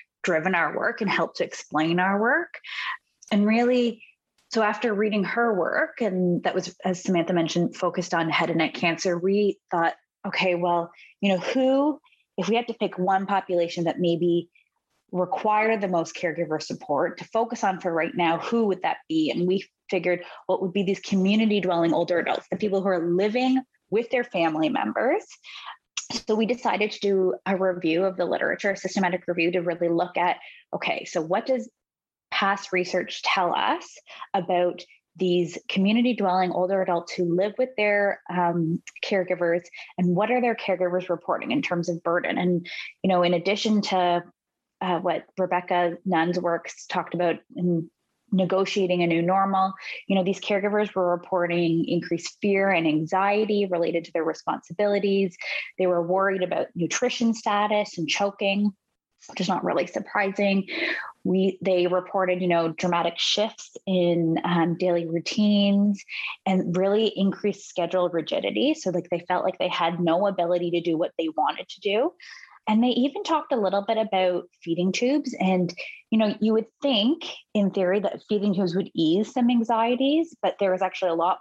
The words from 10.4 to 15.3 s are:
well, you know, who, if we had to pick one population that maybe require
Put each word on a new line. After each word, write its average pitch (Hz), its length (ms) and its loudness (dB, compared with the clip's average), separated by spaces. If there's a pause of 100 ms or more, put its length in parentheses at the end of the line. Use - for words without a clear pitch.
well, 175 360 0 (300)
you 202 80 2
know, 185 100 2
who, 269 600 2 (380)
if 175 100 -2
we 220 80 2
had 240 120 -2
to 226 60 -6
pick 185 240 -4
one 190 280 0
population 175 580 -2
that 165 160 -2
maybe 170 480 0 (640)
require 214 680 0